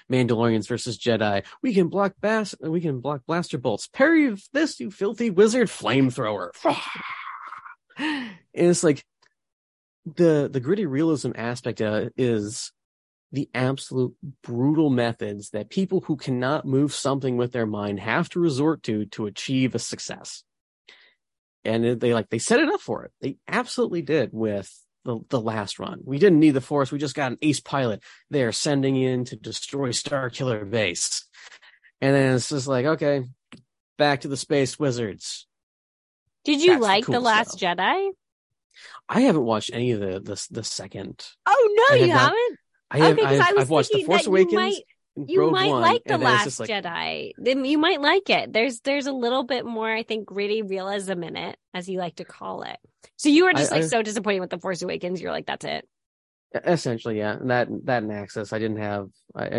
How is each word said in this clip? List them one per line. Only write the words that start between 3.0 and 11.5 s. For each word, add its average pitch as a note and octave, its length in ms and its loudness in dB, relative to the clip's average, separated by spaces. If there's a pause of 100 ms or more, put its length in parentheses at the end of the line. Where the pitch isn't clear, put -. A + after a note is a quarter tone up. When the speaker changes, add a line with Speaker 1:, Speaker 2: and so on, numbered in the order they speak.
Speaker 1:
block C3+ 260 -6
blaster E3 320 -4
bolts. B2 300 -4
Parry D4 440 4 (200)
this, D4 260 -2
you A3+ 140 -10
filthy A3+ 380 -2
wizard!" G#3+ 380 6
Flamethrower. A2 840 0 (140)
<sighs> - 120 2 (1200)
And C#4 320 -6 (240)
it's F3 300 4
like, D3+ 200 2 (1000)
the, D#3 480 2
the C3+ 80 -2
gritty F#3 260 -2
realism C#3+ 480 -2
aspect, A#2 460 -6